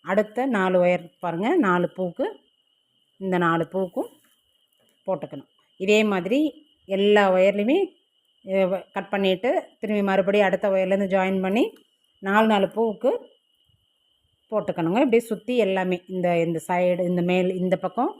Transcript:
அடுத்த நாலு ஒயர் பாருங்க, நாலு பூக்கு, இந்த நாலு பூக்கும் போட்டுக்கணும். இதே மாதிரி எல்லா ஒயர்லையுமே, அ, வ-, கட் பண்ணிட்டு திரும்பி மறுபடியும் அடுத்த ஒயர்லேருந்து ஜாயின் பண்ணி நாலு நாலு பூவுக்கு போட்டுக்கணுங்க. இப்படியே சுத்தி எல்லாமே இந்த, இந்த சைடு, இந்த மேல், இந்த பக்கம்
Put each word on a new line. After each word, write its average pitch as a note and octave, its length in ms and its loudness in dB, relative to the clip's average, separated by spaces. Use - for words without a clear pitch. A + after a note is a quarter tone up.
அடுத்த G#3 420 -2
நாலு F#3+ 320 0
ஒயர் F3+ 260 2
பாருங்க, F3 360 -4
நாலு F3+ 360 2
பூக்கு, F#3 340 -6
இந்த F#3+ 180 -4
நாலு E3 300 0
பூக்கும் F#3+ 420 -6
போட்டுக்கணும். D3+ 400 -8
இதே G3+ 220 4
மாதிரி G3+ 360 0
எல்லா G3+ 440 4
ஒயர்லையுமே, G3+ 460 2
அ, F#3+ 220 -2
வ-, F3+ 260 -4
கட் F#3+ 200 -8
பண்ணிட்டு G3 380 0
திரும்பி G#3 240 -2
மறுபடியும் G3 460 2
அடுத்த F#3+ 220 -2
ஒயர்லேருந்து F#3+ 440 0
ஜாயின் F#3+ 280 0
பண்ணி G3 220 0
நாலு G#3 240 2
நாலு G3+ 220 2
பூவுக்கு A3 420 -2
போட்டுக்கணுங்க. F#3 500 -2
இப்படியே A#3 240 2
சுத்தி A#3+ 300 -6
எல்லாமே F#3+ 400 0
இந்த, F#3 200 -2
இந்த E3 240 -2
சைடு, F3+ 380 0
இந்த F3 180 0
மேல், F3+ 320 0
இந்த F#3 220 -2
பக்கம் A#3+ 440 -4